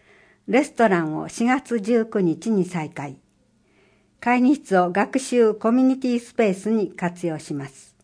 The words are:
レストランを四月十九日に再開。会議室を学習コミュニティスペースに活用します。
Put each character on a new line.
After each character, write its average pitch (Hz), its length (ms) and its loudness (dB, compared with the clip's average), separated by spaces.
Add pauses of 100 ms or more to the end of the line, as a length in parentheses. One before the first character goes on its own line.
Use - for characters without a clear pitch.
(480)
レ 240 160 2
ス - 80 -8
ト 233 160 4
ラ 175 140 2
ン 156 160 -4
を 156 100 -8
四 - 160 -4
月 247 360 0
十 220 260 0
九 220 160 -2
日 175 280 -2
に 196 140 2
再 170 240 -6
開。 139 300 -12 (1000)
会 240 220 2
議 262 140 4
室 190 220 0
を 180 120 2
学 202 280 -2
習 240 360 2
コ 220 160 -2
ミ 247 120 4
ュ 262 40 4
ニ 262 140 0
テ 254 80 -2
ィ 240 100 0
ス - 160 -10
ペ 220 160 2
ー 185 40 -2
ス 190 160 -6
に 214 200 0
活 175 360 -6
用 160 120 -4
し 151 160 -10
ま 139 140 -8
す。 - 360 -20